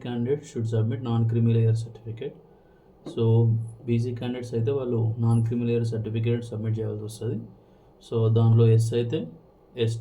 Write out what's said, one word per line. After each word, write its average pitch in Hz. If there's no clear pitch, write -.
candidate 123
should 113
submit 113
non-creamy 117
layer 113
certificate. 131
So, 117
బీసీ 120
క్యాండిడేట్స్ 123
అయితే 117
వాళ్ళు 120
నాన్ 117
క్రీమీ 120
లేయర్ 117
సర్టిఫికేట్ 113
సబ్మిట్ 110
చేయాల్సి 107
వస్తది. 110
So, 123
దానిలో 113
ఎస్ 113
అయితే 120
ఎస్ 113